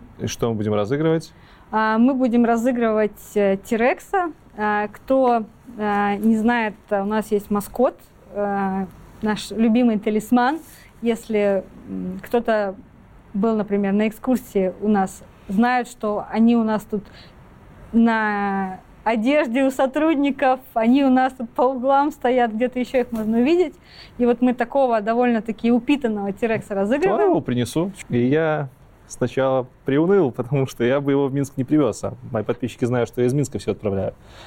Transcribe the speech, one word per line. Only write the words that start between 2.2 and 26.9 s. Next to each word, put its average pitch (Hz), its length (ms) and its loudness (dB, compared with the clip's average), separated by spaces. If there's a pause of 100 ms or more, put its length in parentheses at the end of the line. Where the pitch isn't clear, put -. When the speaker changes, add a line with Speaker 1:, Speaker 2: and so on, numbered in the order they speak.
Speaker 2:
разыгрывать, 226 760 0 (140)
э, 196 280 2
Тирекса. 311 720 -2 (240)
А, 208 320 -2
кто, 240 560 0 (320)
э, 202 400 0
не 220 200 2
знает, 220 380 0 (160)
у 196 140 0
нас 214 260 -2
есть 208 200 -2
маскот. 240 480 -2 (340)
Э, 196 540 -2 (360)
наш 214 280 -4
любимый 220 480 2
талисман. 240 640 0 (420)
Если, 208 600 0 (240)
м, 185 360 -8
кто-то 214 500 -2 (600)
был, 220 220 0
например, 202 360 -2
на 208 160 2
экскурсии 208 720 -2
у 202 80 -2
нас, 196 340 0 (260)
знают, 240 400 2
что 208 420 -6
они 226 260 4
у 226 80 2
нас 214 260 -2
тут 202 140 -6 (880)
на 202 880 0 (240)
одежде 254 600 0
у 269 60 2
сотрудников, 277 880 0 (140)
они 240 300 4
у 262 60 4
нас 254 240 2
тут 233 160 -10
по - 120 -2
углам 269 480 2
стоят, 240 420 0
где-то 247 260 -2
ещё 247 220 -2
их 240 120 -4
можно 220 260 -2
увидеть. 311 360 2 (440)
И 240 80 2
вот 240 160 2
мы 247 120 4
такого 247 460 0
довольно-таки 233 720 0
упитанного 226 600 0
Тирекса 220 420 -4
разыгрываем. 269 440 0